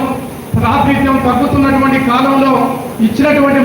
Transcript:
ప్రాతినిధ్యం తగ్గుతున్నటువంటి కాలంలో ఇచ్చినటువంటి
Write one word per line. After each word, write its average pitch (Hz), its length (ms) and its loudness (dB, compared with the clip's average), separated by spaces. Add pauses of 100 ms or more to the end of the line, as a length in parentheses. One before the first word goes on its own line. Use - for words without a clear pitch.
(560)
ప్రాతినిధ్యం 269 600 0 (100)
తగ్గుతున్నటువంటి 269 720 0 (120)
కాలంలో 269 420 2 (540)
ఇచ్చినటువంటి 277 580 2